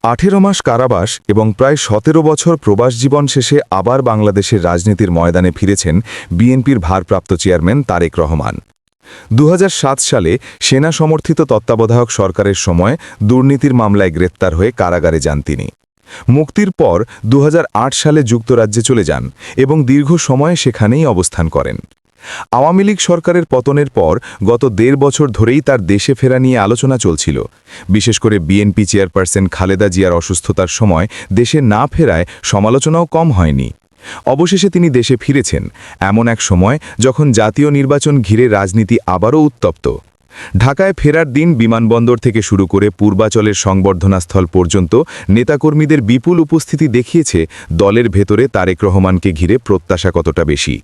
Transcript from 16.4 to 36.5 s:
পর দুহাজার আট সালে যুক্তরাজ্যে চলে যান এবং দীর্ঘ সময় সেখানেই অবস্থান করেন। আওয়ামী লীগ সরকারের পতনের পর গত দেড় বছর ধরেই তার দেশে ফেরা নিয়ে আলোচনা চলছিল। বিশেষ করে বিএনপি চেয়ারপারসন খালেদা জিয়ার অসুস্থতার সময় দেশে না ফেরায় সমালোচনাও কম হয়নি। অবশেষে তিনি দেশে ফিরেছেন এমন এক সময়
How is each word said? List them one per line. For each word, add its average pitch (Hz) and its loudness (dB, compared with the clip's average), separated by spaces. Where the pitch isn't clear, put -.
পর 92 2
দুহাজার 143 2
আট 123 -2
সালে 151 0
যুক্তরাজ্যে 113 0
চলে 113 0
যান 69 -4
এবং 135 2
দীর্ঘ 139 0
সময় 147 0
সেখানেই 123 0
অবস্থান 90 -2
করেন। 64 -4
আওয়ামী 165 2
লীগ 202 0
সরকারের 175 0
পতনের 139 0
পর 82 0
গত 117 2
দেড় 117 2
বছর 143 0
ধরেই 113 0
তার 131 0
দেশে 101 0
ফেরা 127 0
নিয়ে 127 2
আলোচনা 120 0
চলছিল। 80 -2
বিশেষ 104 0
করে 107 0
বিএনপি 101 0
চেয়ারপারসন 95 -2
খালেদা 95 0
জিয়ার 90 0
অসুস্থতার 92 -4
সময় 95 2
দেশে 120 0
না 107 2
ফেরায় 95 0
সমালোচনাও 135 0
কম 165 0
হয়নি। 76 0
অবশেষে 175 0
তিনি 175 2
দেশে 123 0
ফিরেছেন 131 -2
এমন 104 0
এক 117 -2
সময় 98 2